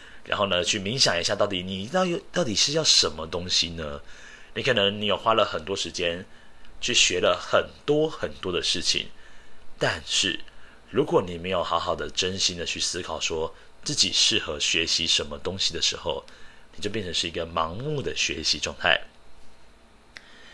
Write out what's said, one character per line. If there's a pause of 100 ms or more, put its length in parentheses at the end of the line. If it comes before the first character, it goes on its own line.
(240)
然
后
呢
去
冥
想
一
下，
到
底
你
到
底， (100)
到
底
是
要
什
么
东
西
呢？ (540)
你
可
能
你
有
花
了
很
多
时
间 (560)
去
学
了
很 (160)
多
很
多
的
事
情， (680)
但
是 (480)
如
果
你
没
有
好
好
的
真
心
的
去
思
考
说 (300)
自
己
适
合
学
习
什
么
东
西
的
时
候， (500)
你
就
变
成
是
一
个
盲
目
的
学
习
状
态。 (1500)